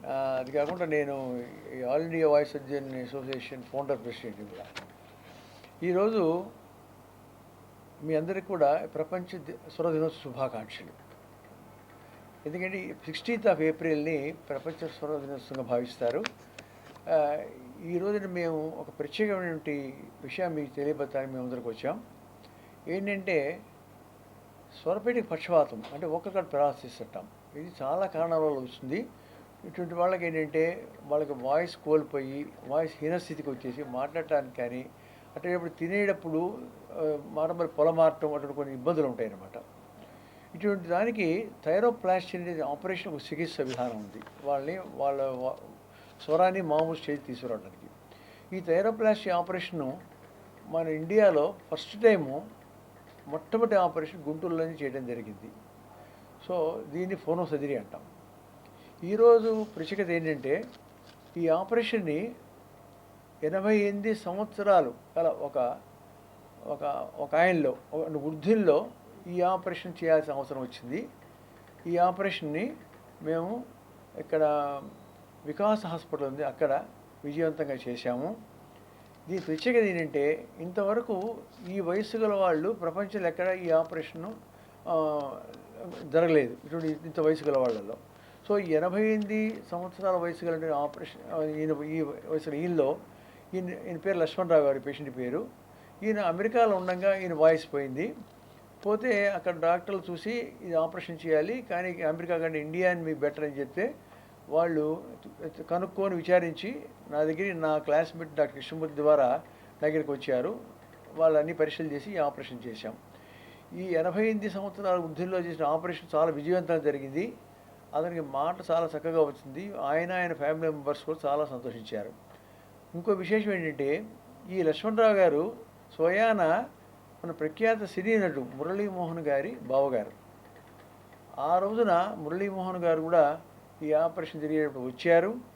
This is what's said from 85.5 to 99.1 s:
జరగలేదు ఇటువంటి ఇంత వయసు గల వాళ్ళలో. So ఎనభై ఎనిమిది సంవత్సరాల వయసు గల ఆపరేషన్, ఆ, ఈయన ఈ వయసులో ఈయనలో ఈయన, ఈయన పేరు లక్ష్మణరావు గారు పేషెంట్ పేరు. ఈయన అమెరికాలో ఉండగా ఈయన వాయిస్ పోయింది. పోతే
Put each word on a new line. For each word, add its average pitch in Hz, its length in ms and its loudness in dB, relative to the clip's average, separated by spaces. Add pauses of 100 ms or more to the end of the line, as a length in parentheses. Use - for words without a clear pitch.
జరగలేదు 151 520 4
ఇటువంటి 160 220 -6
ఇంత 156 320 -6
వయసు 156 240 4
గల 143 140 2
వాళ్ళలో. 110 400 0 (540)
So 202 120 2
ఎనభై 175 380 2
ఎనిమిది 214 600 0 (100)
సంవత్సరాల 185 440 -2
వయసు 170 300 -2
గల 160 280 -2
ఆపరేషన్, - 600 -4
ఆ, 160 100 0
ఈయన 151 400 0
ఈ 156 180 -2
వయసులో 156 540 -4
ఈయనలో 156 420 2 (560)
ఈయన, 185 160 -4
ఈయన 180 280 -8
పేరు 190 200 0
లక్ష్మణరావు 165 440 4
గారు 139 180 4
పేషెంట్ 135 380 -8
పేరు. 131 300 -4 (560)
ఈయన 214 160 0
అమెరికాలో 208 560 4
ఉండగా 185 420 2
ఈయన 185 160 -2
వాయిస్ 160 400 6
పోయింది. 139 420 -4 (680)
పోతే 208 440 2